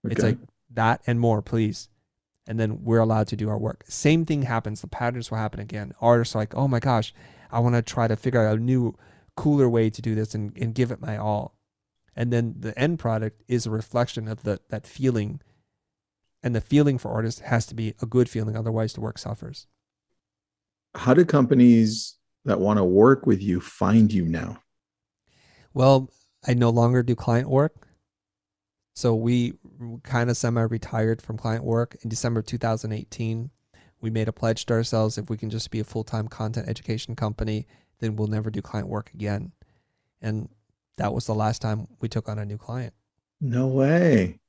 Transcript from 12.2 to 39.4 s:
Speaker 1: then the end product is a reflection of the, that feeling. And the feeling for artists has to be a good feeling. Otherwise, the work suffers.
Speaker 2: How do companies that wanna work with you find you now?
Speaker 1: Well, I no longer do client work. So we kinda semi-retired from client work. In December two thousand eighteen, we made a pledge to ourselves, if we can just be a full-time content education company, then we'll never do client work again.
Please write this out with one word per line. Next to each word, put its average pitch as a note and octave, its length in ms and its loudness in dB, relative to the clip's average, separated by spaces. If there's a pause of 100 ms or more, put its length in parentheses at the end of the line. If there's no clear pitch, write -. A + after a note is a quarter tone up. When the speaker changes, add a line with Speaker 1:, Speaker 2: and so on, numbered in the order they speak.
Speaker 1:
then A#2 280 0
the A2 180 -8
end D#3+ 220 0
product A2 480 -4
is A#2+ 180 -2
a G#2+ 40 -4
reflection A2 580 -4
of G#2+ 160 -10
the, G#2 240 -2
that - 180 -10
feeling. A2+ 540 -2 (1000)
And A#2+ 120 -2
the G#2+ 60 0
feeling C#3+ 380 4
for A2+ 120 -8
artists A2+ 300 -4
has A#2 260 -2
to - 80 -16
be A2 260 -6
a A#2 60 -4
good A#2+ 240 4
feeling. A2 260 -4
Otherwise, A2 360 -2
the - 100 -12
work A2 160 -8
suffers. - 480 -12 (1300)
Speaker 2:
How B2 200 2
do F3 100 8
companies B2 880 6 (300)
that G2 160 0
wanna G2+ 240 4
work G#2+ 420 6
with G2+ 160 4
you F2+ 180 0
find G#2+ 520 4
you F#2 120 0
now? E2 380 -6 (1120)
Speaker 1:
Well, C3 360 4 (360)
I B2+ 80 2
no A#2+ 160 4
longer A#2+ 320 4
do A#2+ 140 0
client A#2 340 0
work. C#3 380 0 (1040)
So A#2 200 0
we A#2+ 440 0 (460)
kinda A#2+ 300 0
semi-retired A2+ 840 -2
from A2 160 -12
client A2+ 280 -4
work. A#2 360 -2
In A#2 80 -10
December A2+ 320 -2
two A#2+ 160 -8
thousand A2 360 -4
eighteen, A2+ 580 -6 (500)
we A#2 80 -4
made A2 180 0
a A2 60 -4
pledge A2+ 340 -2
to B2 60 -2
ourselves, A2+ 460 0
if G2+ 100 -10
we A2 80 -4
can A2 140 -8
just A2+ 200 -8
be A2+ 100 -4
a G#2 40 -6
full-time A2 440 -6
content A2 380 -6
education A2 480 -6
company, G#2+ 520 -4 (320)
then A2 180 -4
we'll G#2+ 120 -2
never G#2+ 220 -2
do G#2 120 -6
client - 260 -8
work G#2 240 -8
again. G#2 400 -6 (680)